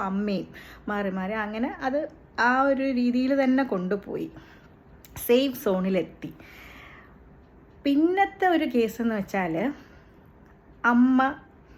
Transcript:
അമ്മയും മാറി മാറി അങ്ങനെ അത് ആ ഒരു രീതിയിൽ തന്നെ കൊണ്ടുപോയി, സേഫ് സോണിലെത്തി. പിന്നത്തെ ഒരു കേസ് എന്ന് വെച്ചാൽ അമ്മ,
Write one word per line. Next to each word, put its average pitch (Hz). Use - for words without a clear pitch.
അമ്മയും 196
മാറി 202
മാറി 190
അങ്ങനെ 220
അത് 277
ആ -
ഒരു 269
രീതിയിൽ 247
തന്നെ 262
കൊണ്ടുപോയി, 180
സേഫ് 254
സോണിലെത്തി. 185
പിന്നത്തെ 359
ഒരു 302
കേസ് 226
എന്ന് 226
വെച്ചാൽ 185
അമ്മ, 254